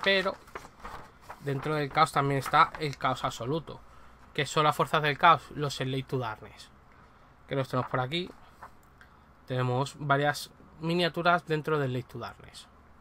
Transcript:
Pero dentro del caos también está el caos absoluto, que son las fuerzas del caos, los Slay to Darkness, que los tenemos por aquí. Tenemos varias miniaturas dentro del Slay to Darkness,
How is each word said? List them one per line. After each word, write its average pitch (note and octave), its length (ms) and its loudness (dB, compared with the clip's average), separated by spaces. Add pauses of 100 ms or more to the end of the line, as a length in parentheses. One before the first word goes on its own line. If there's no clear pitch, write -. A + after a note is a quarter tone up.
Pero G3 320 2 (1040)
dentro C#3 360 -2
del D3 160 -2
caos D#3 200 4
también C#3 280 2
está D3+ 400 4
el D3+ 180 -4
caos C3 260 -2
absoluto, C3+ 560 -4 (540)
que C#3+ 120 -2
son D#3 200 2
las D3+ 100 4
fuerzas D#3 260 2
del D3 160 2
caos, E3 260 6 (120)
los C#3+ 200 -4
Slay C3 280 -4
to C3+ 140 -6
Darkness, A2 520 -8 (760)
que C#3+ 80 -4
los C3+ 140 -2
tenemos B2+ 200 -2
por C3 100 -2
aquí. D3+ 300 -4 (1160)
Tenemos B2+ 520 -2
varias C#3+ 520 0 (280)
miniaturas E3+ 680 0
dentro D#3 340 0
del C3 120 -2
Slay B2 120 -4
to - 160 -14
Darkness, - 480 -14 (340)